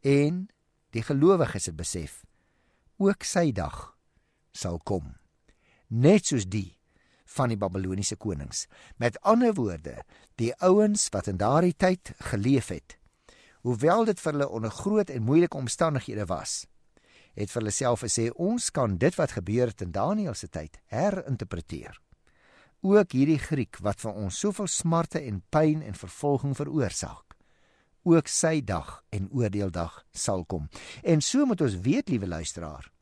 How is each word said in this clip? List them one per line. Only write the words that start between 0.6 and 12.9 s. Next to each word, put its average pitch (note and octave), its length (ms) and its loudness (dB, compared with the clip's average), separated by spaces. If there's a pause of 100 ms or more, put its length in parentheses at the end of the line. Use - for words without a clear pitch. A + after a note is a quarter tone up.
die A2+ 80 -4
gelowiges D3 640 4
het D#2 60 -12
besef, E2+ 460 -8 (800)
ook G3 240 2
sy E3+ 300 2
dag - 360 -8 (640)
sal F2 280 -4
kom, D2+ 300 -6 (760)
net C#3 400 6
soos A2 200 0
die F#2+ 300 -6 (540)
van B2 200 0
die G#2 80 -2
Babiloniese F#2+ 600 -2
konings. D#2 460 -6 (340)
Met A#2+ 240 0
ander A3+ 320 4
woorde, E2 460 -4 (340)
die A#2 160 0 (120)
ouens G#3 500 4
wat G2+ 160 -2
in F#2 100 -4
daardie D#3 360 4
tyd F#3 360 0 (200)
geleef A#2 400 2
het, - 260 -14 (640)